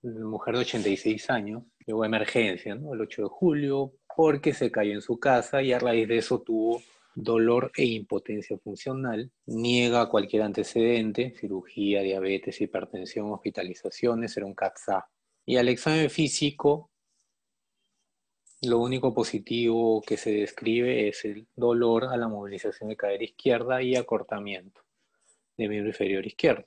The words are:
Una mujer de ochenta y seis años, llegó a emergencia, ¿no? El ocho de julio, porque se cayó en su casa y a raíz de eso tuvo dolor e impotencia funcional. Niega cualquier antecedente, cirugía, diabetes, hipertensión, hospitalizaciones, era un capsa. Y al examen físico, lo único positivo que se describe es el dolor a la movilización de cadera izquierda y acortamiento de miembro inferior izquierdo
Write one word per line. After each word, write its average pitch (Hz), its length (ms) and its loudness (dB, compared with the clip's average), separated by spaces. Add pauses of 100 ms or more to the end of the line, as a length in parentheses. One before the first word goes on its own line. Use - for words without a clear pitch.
Una 113 240 -8
mujer 110 280 -4
de 123 60 2
ochenta 110 280 -2
y 98 80 2
seis 110 320 -2
años, 113 340 -4 (240)
llegó 113 160 -2
a 110 40 0
emergencia, 107 680 0
¿no? 139 200 -10
El 110 80 -4
ocho 107 200 -6
de 98 60 -2
julio, 139 640 2 (240)
porque 147 380 4
se 120 160 0
cayó 104 220 0
en 101 100 -6
su 117 160 -2
casa 131 440 4
y 131 100 2
a 123 60 2
raíz 117 300 2
de 117 100 4
eso 113 220 0
tuvo 113 420 0 (320)
dolor 113 640 2
e - 80 2
impotencia 104 720 -4
funcional. 127 720 -6 (160)
Niega 120 600 2
cualquier 107 340 2
antecedente, 113 960 0
cirugía, 101 640 -2
diabetes, 95 580 -2
hipertensión, 104 720 -6
hospitalizaciones, 104 1040 -4
era 101 100 -6
un 98 80 -10
capsa. - 520 -4 (380)
Y - 120 0
al 123 120 4
examen 156 400 2
físico, 147 840 0 (1700)
lo 120 160 2
único 123 340 0
positivo 113 880 0
que - 140 -2
se - 160 -4
describe 113 760 0
es - 160 -8
el 107 220 -8 (100)
dolor 117 480 4
a 131 120 -2
la 117 120 0
movilización 101 640 -8
de 110 60 -8
cadera 101 280 -2
izquierda 123 580 0
y 127 140 2
acortamiento 101 840 -4 (760)
de 110 120 0
miembro 104 200 -2
inferior 98 380 0
izquierdo - 400 0